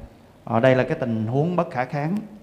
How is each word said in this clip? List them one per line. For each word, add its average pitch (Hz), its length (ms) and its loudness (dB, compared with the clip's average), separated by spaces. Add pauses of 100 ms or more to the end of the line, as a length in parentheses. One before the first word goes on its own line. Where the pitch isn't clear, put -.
(440)
Ở 113 160 0
đây 131 160 6
là 127 80 4
cái 151 160 -4
tình 113 260 -2
huống 147 300 0
bất 170 140 -2
khả 127 140 -2
kháng, 156 320 -4 (260)